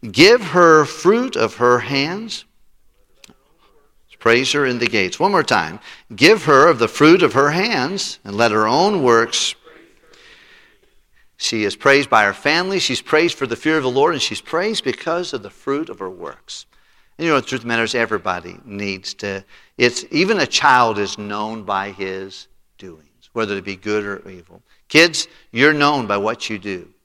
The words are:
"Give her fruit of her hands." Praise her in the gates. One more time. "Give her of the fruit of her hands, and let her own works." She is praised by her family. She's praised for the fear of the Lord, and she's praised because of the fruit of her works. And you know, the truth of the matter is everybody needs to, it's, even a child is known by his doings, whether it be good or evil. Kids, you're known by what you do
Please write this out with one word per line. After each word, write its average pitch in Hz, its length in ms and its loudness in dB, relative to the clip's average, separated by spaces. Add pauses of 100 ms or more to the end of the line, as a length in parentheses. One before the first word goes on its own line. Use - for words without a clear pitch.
(100)
"Give 202 320 6
her 165 420 6
fruit 226 520 0
of - 180 -2
her 123 240 2
hands." 143 640 -6 (1700)
Praise 120 340 2
her 147 120 0
in 123 140 -2
the 117 80 -2
gates. 104 320 -2
One 190 140 0
more 175 100 2
time. 92 380 -2 (340)
"Give 175 300 4
her 147 240 6
of 147 100 2
the 117 80 2
fruit 165 380 4
of 139 80 2
her 139 180 2
hands, 185 720 -4
and 101 140 -12
let 113 160 2
her 107 160 2
own 175 340 0
works." 117 540 0 (1800)
She 110 280 -4
is 101 100 -2
praised 139 340 2
by 110 160 4
her 101 80 2
family. 180 460 -2
She's 127 240 -4
praised 165 340 0
for 135 120 -6
the 113 80 -6
fear 156 220 -2
of 143 40 -4
the 127 80 -2
Lord, 143 240 0
and 120 80 -6
she's - 180 -6
praised 196 440 -6
because 170 480 -6
of 117 100 -10
the 98 80 -16
fruit 143 380 -8
of 101 100 -16
her 92 100 -10
works. - 580 -16 (520)
And 160 80 -4
you 165 60 0
know, 139 80 2
the - 80 -10
truth 123 140 -8
of - 0 -
the 117 60 -12
matter 117 140 -2
is 113 140 -4
everybody 92 680 -6
needs 101 500 -10
to, 98 300 -10 (320)
it's, 123 360 0
even 190 260 0
a 143 80 0
child 123 540 2
is 98 180 -6
known 107 460 -10
by 98 260 -6
his 95 560 -12 (320)
doings, 80 540 -20
whether 104 240 -4
it 92 80 -10
be 98 100 -10
good 104 300 -4
or 98 260 -12
evil. 87 320 -20 (260)
Kids, 160 380 2 (240)
you're 139 220 2
known 147 340 0
by 101 100 0
what 110 320 -4
you 107 120 -10
do 95 280 -10 (160)